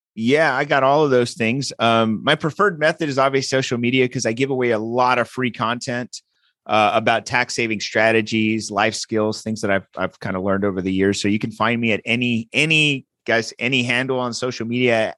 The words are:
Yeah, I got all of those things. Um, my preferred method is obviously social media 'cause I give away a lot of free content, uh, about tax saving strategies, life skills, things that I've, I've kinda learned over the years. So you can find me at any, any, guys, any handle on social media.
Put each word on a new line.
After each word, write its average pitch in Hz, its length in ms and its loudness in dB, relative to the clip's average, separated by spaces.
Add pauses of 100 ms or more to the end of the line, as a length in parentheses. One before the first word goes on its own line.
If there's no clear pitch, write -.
(140)
Yeah, 135 400 2
I 143 100 0
got 143 200 2
all 143 200 4
of 139 60 2
those 123 240 2
things. 120 460 -2
Um, 113 420 2
my 151 140 2
preferred 170 420 -2
method 160 300 0
is 135 100 -2
obviously 135 380 2
social 131 220 -2
media 123 300 2
'cause 123 160 -4
I 113 80 0
give 135 180 -2
away 127 200 0
a 107 80 0
lot 123 400 0
of 117 100 0
free 127 220 -4
content, 120 720 -6 (440)
uh, 107 280 2
about 113 320 0
tax 123 300 -2
saving 110 240 -2
strategies, 110 880 0
life 104 240 0
skills, 107 480 -2
things 110 200 -6
that 104 100 -2
I've, 98 140 -2 (100)
I've 90 240 -6
kinda 92 200 -6
learned 98 240 0
over 95 160 -2
the 92 120 -2
years. 98 280 2
So 104 60 -2
you 104 140 0
can 117 100 -6
find 117 300 -2
me 117 100 0
at 101 140 0
any, 117 480 -2
any, 151 520 0 (220)
guys, 113 320 0
any 123 240 0
handle 127 380 -2
on 120 120 -4
social 123 340 -6
media. 117 520 0